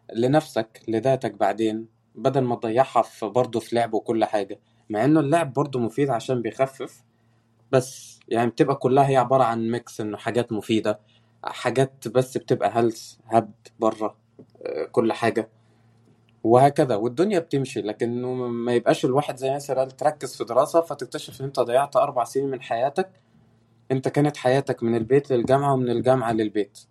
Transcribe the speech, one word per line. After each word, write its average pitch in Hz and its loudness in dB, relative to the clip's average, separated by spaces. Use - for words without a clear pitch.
لنفسك، 123 0
لذاتك 117 0
بعدين، 110 0
بدل 127 0
ما 120 0
تضيعها 117 2
في، - -6
برضه 117 0
في - -4
لعب 117 0
وكل 110 0
حاجة، 101 -2
مع 107 0
إنه 156 6
اللعب 147 0
برضه 135 -2
مفيد 131 -2
عشان 123 -2
بيخفف، 127 -6
بس، - -2
يعني، 117 0
بتبقى 139 0
كلها 135 4
هي 135 2
عبارة 127 4
عن 113 0
ميكس، 117 -6
إنه 104 -6
حاجات 117 -2
مفيدة، 107 0
حاجات - -2
بس 123 0
بتبقى 123 0
هلس، 117 -2
هبد 110 0
بره، 110 -2
آه، 78 -6
كل 113 2
حاجة، 113 -2
وهكذا. 131 6
والدنيا 127 0
بتمشي، 131 -2
لكنه 120 -4
ما 120 -2
يبقاش 135 -2
الواحد 139 -2
زي 131 -6
ياسر 139 -4
قال 131 -4
تركز 143 -6
في - -6
دراسة 139 0
فتكتشف 143 -10
إن 135 -6
أنت 135 -4
ضيعت 127 0
أربع 127 2
سنين 135 -4
من 127 -6
حياتك. 131 -2
أنت 135 -2
كانت 147 0
حياتك 127 0
من 117 2
البيت 123 2
للجامعة 131 2
ومن 127 0
الجامعة 117 2
للبيت 107 -2